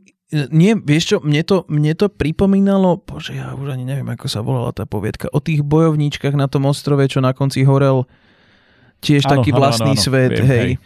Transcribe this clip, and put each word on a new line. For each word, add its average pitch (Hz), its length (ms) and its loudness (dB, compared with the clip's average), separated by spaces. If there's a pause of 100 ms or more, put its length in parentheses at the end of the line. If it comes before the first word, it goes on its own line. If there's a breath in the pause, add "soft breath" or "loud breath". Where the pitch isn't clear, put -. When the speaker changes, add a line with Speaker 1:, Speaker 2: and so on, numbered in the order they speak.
(480)
Speaker 1:
Nie, 170 260 4
vieš 151 320 0
čo, 208 120 0
mne 147 240 0
to, 190 140 0 (100)
mne 151 280 0
to 202 140 0
pripomínalo, 196 960 0
bože, 147 280 -14
ja 131 200 -10
už 135 180 -10
ani 131 140 -8
neviem, 131 220 -6
ako 117 200 -8
sa 107 140 -4
volala 123 300 -2
tá - 140 -8
poviedka, - 440 -6
o - 100 -4
tých 151 220 -2
bojovníčkach 147 720 0
na 139 140 0
tom 135 200 -2
ostrove, 143 380 0
čo 135 160 0
na 131 120 2
konci 135 300 -2
horel. 135 460 2 (960 soft breath)
Tiež 143 220 4
Speaker 2:
Áno, 139 100 2
Speaker 1:
taký 127 160 2
Speaker 2:
áno, 123 80 2
Speaker 1:
vlastný 135 340 2
Speaker 2:
áno, 139 60 0
áno. - 80 -2
Speaker 1:
svet, 131 260 2
Speaker 2:
Viem, 110 140 0
Speaker 1:
hej. 123 160 4
Speaker 2:
hej. 101 100 0 (140 soft breath)